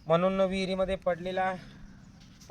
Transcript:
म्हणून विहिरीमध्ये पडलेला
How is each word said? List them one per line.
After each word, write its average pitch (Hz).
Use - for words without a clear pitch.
म्हणून 185
विहिरीमध्ये 190
पडलेला 185